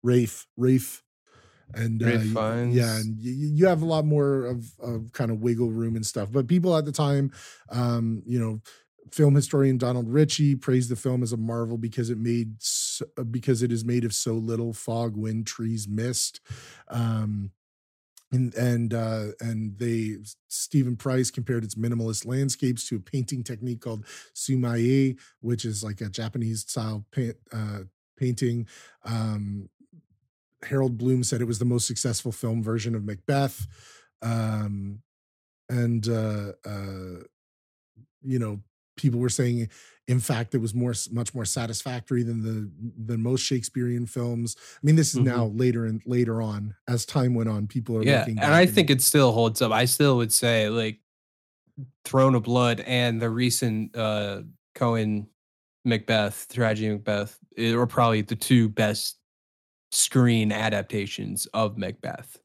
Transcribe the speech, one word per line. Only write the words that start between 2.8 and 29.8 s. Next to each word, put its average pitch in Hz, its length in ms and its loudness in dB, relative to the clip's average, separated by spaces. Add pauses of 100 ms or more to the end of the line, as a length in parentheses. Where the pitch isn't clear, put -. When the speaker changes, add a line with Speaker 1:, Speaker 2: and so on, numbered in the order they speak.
Speaker 1:
and 110 180 -4
y-, 110 80 -12
y-, 139 300 -4
you 175 100 6
have 170 160 4
a 165 40 -2
lot 156 200 0
more 143 400 2
of, 120 340 -6
of 117 340 -6
kind 117 180 -2
of 110 100 -4
wiggle 117 300 0
room 113 240 -2
and 110 100 -4
stuff. 104 260 -6
But 127 160 0
people 170 300 4
at 151 80 0
the 147 60 -6
time, 139 400 0 (380)
um, 117 560 0
you 120 140 -2
know, 110 220 -4 (500)
film 147 240 6
historian 135 440 4
Donald 123 280 0
Ritchie 147 500 4
praised 127 320 2
the 123 60 -2
film 127 280 -2
as 113 100 -2
a 117 40 -2
marvel 113 400 -4
because 113 340 -4
it 110 80 -4
made 117 420 -2
s-, - 400 -4 (160)
uh, 131 60 -6
because 117 400 0
it 120 80 0
is 113 120 -2
made 120 220 0
of 107 80 -4
so 113 220 -2
little: 113 380 -2
fog, 117 440 -4
wind, 110 300 -4
trees, 113 400 -6
mist. 113 520 -4 (480)
Um, 110 640 -2 (800)
and, 127 240 0
and, 117 380 0
uh, 113 340 -2 (120)
and 110 400 -6
they, 113 380 -2 (320)
Stephen 123 480 0
Price 131 340 0
compared 120 320 -4
its 104 120 -8
minimalist 113 500 -4
landscapes 127 640 -2
to 117 80 -4
a - 20 -4
painting 123 440 -6
technique 117 380 -8
called 110 220 -8 (320)
sumaye, 127 840 2 (220)
which 117 240 -4
is, 107 200 -6
like, 104 180 -8
a 107 80 -6
Japanese 113 520 -4
style 110 440 -6 (100)
pa-, 120 160 -2 (220)
uh, 104 280 -6 (360)
painting. 120 500 -2 (380)
Um, 104 640 -4 (960)